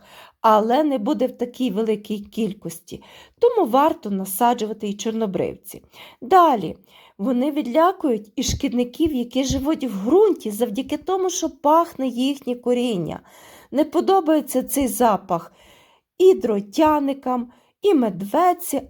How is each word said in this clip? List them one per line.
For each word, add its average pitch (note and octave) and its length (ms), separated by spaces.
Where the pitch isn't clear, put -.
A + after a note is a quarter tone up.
але A3+ 420
не C#4 140
буде B3 300
в B3+ 100
такій B3 340
великій G#3+ 480
кількості. - 840
Тому A#4 260
варто C4+ 440
насаджувати G#3+ 800
і G3+ 40
чорнобривці. G3+ 920
Далі. C4 560
Вони B3+ 340
відлякують C#4+ 840
і B3+ 80
шкідників, B3 720
які B3 300
живуть C4+ 400
в G3+ 220
ґрунті, E4 460
завдяки A#3+ 460
тому, F#4 320
що E4+ 200
пахне D#4 580
їхнє B3 480
коріння. B3 640
Не C#4 120
подобається D#4 800
цей C4 240
запах G3+ 640
і F#4 160
дротяникам, C4+ 1160
і G4+ 120
медведці, C#4 960